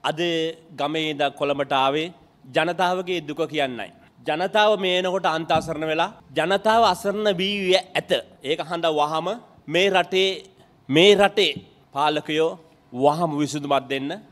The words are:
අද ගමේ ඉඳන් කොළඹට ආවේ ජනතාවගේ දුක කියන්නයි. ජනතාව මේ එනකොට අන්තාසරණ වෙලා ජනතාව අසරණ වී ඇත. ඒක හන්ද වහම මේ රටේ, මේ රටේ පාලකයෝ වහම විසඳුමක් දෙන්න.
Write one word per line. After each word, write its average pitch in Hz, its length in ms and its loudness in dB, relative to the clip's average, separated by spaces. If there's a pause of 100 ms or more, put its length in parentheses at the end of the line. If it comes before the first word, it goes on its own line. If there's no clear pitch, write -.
අද 151 180 -4 (540)
ගමේ 156 360 -4
ඉඳන් 143 280 -2
කොළඹට 143 340 -2
ආවේ 139 340 0 (380)
ජනතාවගේ 175 760 -2
දුක 147 260 -8
කියන්නයි. 131 440 -6 (360)
ජනතාව 196 440 2 (100)
මේ 185 180 0
එනකොට 185 280 -2
අන්තාසරණ 160 600 -2
වෙලා 165 240 -2 (240)
ජනතාව 196 500 2
අසරණ 202 520 0
වී 190 400 0
ඇත. - 340 -6 (320)
ඒක 160 180 -4
හන්ද 165 300 -4
වහම 156 380 0 (380)
මේ 175 240 2
රටේ, 190 400 2 (580)
මේ 175 260 8
රටේ 196 380 4 (400)
පාලකයෝ 151 580 0 (420)
වහම 147 460 2
විසඳුමක් 143 500 -2
දෙන්න. 139 220 -4 (220)